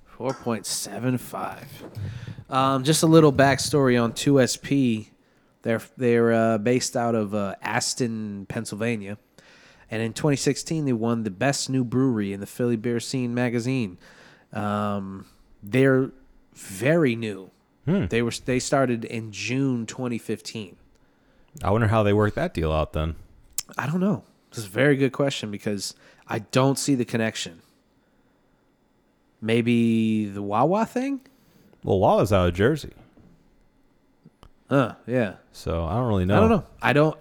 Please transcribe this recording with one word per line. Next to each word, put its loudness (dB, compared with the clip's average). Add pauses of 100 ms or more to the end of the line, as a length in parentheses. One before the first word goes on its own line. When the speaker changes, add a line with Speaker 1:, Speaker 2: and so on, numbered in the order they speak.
Speaker 1:
Four -8
point -6
seven -4
five. -12 (840)
Um, 2
just 2
a 4
little 8
backstory 4
on 0
two 4
S 2
P. -2 (540)
They're, 0 (140)
they're, 4
uh, 4
based 0
out 0
of, -2
uh, -4
Aston, -4
Pennsylvania. -6 (720)
And -4
in -4
twenty 0
sixteen, -2
they 0
won -2
the -4
best -2
new 0
brewery 0
in -10
the -10
Philly -2
Beer -2
Scene -6
magazine. -2 (560)
Um, -4 (340)
they're 2 (460)
very 0
new. -8 (340)
Speaker 2:
Hmm. 2
Speaker 1:
They 2
were, 0 (140)
they 0
started 0
in -8
June -2
twenty -8
fifteen. -10 (840)
Speaker 2:
I -2
wonder 4
how 2
they 4
worked 2
that -4
deal 0
out -2
then. -2 (640)
Speaker 1:
I -4
don't -2
know. 0 (280)
This -12
is -8
a -14
very 2
good 2
question -4
because -6 (340)
I -4
don't 2
see 0
the -2
connection. -4 (1800)
Maybe 2
the -8
Wawa 2
thing? -6 (640)
Speaker 2:
Well, 2
Wawa's 4
out 4
of -4
Jersey. 0 (1800)
Speaker 1:
Huh, 2 (100)
yeah. -2 (180)
Speaker 2:
So -4
I -2
don't 0
really 2
know. 4
Speaker 1:
I 8
don't 6
know. 2 (180)
I 2
don't, 2